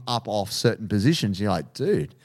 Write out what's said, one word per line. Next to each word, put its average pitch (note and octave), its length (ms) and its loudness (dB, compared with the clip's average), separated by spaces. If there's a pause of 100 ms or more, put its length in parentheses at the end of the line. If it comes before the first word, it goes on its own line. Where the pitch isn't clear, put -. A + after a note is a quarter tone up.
up A#2+ 180 2
off G#2 240 -2
certain A2 380 0
positions. G#2 500 2
You're G#2 120 0
like, E2+ 240 -2
"Dude, - 400 -2 (100)